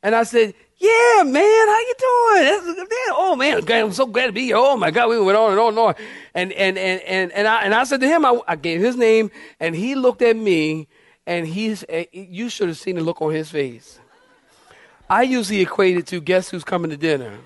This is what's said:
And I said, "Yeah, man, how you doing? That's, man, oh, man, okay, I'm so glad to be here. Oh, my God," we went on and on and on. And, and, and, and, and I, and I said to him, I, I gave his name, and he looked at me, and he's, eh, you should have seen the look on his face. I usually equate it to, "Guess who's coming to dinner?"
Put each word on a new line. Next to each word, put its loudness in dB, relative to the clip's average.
And 0
I 2
said, 0
"Yeah, 6
man, 4
how 4
you -2
doing? 4
That's, 0
man, -8
oh, 0
man, 0
okay, 0
I'm -2
so 0
glad -2
to -4
be -6
here. 0
Oh, 4
my 0
God," 2
we 0
went 4
on 4
and 2
on 4
and -4
on. 2
And, -4
and, -2
and, -2
and, -4
and -2
I, 0
and 0
I 2
said -2
to 0
him, 2
I, 4
I -2
gave -4
his 0
name, 2
and -4
he -4
looked 0
at 4
me, -2
and -6
he's, -6
eh, -6
you -12
should -4
have -8
seen -6
the -4
look -4
on -2
his -6
face. -8
I 2
usually -2
equate 2
it -4
to, -8
"Guess -2
who's -10
coming -4
to -10
dinner?" -4